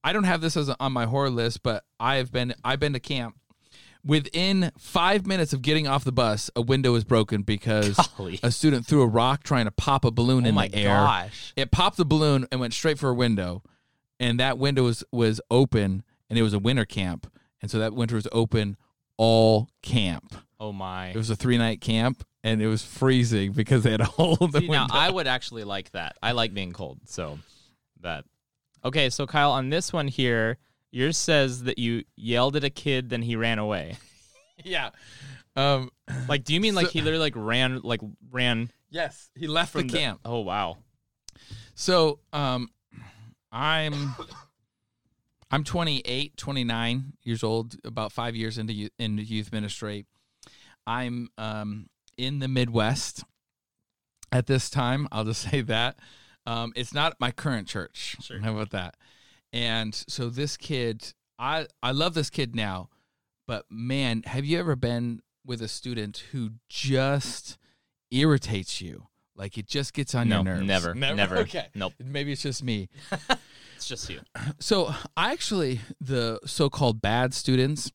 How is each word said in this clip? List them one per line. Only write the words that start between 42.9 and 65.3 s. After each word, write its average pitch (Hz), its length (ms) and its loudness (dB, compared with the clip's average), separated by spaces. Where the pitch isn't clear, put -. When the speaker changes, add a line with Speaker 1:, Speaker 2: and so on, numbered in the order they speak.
Speaker 1:
I'm, 147 600 -2
I'm 147 120 0
twenty-eight, 143 720 -4
twenty-nine 123 760 -2
years 117 200 -4
old, 113 400 -2
about 113 280 -8
five 117 240 -6
years 110 220 -6
into 110 160 -6
yo-, 104 160 -6
into 107 240 -2
youth 107 280 -6
ministry. 104 540 -6
I'm, 120 520 -4
um, 107 500 -8
in 135 220 -4
the 131 80 -4
Midwest 120 760 0
at 127 160 2
this 131 220 0
time. 135 420 -2
I'll 110 140 -4
just 110 160 -4
<laughs> - 80 -8
say 143 120 0
that. 117 360 -2
Um, 117 300 -6
it's 123 180 -8
not 147 260 0
my 123 120 0
current 120 360 -6
church. - 540 -10
Speaker 2:
Sure. - 200 -12
Speaker 1:
How 110 120 -2
about 107 180 -6
that? 90 240 -8
And 113 420 -2
so - 340 -6
this 139 280 -6
kid, 120 560 -6
I, 147 280 -4
I 123 100 -2
love 156 220 0
this 156 160 -2
kid 120 260 -4
now, 95 340 -4
but 113 220 -8
man, 120 580 -2
have 139 180 -4
you 160 140 0
ever 165 160 0
been 120 460 -2